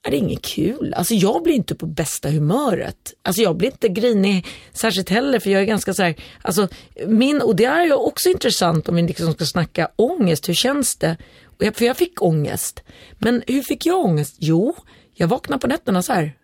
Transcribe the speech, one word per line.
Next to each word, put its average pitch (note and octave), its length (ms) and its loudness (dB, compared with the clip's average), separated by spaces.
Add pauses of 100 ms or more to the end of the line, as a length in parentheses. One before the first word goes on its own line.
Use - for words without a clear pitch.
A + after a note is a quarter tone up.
är - 40 -4
det C#4 60 0
inget - 260 -2
kul. - 540 -4
Alltså, F3+ 180 -2
jag A3 280 2
blir E4 120 2
inte F3 200 -2
på E3 120 -8
bästa D3+ 440 -4
humöret. F3 920 -2
Alltså, F#3+ 200 0
jag E3+ 140 2
blir G#3+ 140 0
inte - 180 -2
grinig G3 580 2 (260)
särskilt F#3+ 360 -2
heller, B3 300 2
för G3 120 -2
jag G3 120 4
är G3 40 2
ganska G3 280 -2
så G3 80 0
här, E3 120 2 (280)
alltså, F#3+ 260 0 (380)
min, C4 360 4
och A3 140 2
det G#3+ 80 4
är D#4+ 200 2
ju D#4 80 4
också - 360 0
intressant F#3 600 0
om E3+ 80 0
vi E3+ 60 4
liksom E3 320 -2
ska E3+ 120 -4
snacka D#3+ 500 -2
ångest. A3 520 0
Hur F3 60 0
känns C4+ 420 0
det? E3 200 -2 (280)
Och - 200 -6
jag, G#3 120 -2
för A#3 80 2
jag B3 120 2
fick - 260 -2
ångest. D#3 600 -2 (360)
Men A#3 280 0
hur C4+ 160 0
fick - 240 -4
jag F4+ 180 2
ångest? D3+ 340 0
Jo, E3+ 380 0 (380)
jag E3+ 140 0
vaknade C4 320 -2
på C4 60 -4
nätterna A3+ 360 -2
så C4 100 -4
här. D3+ 320 -2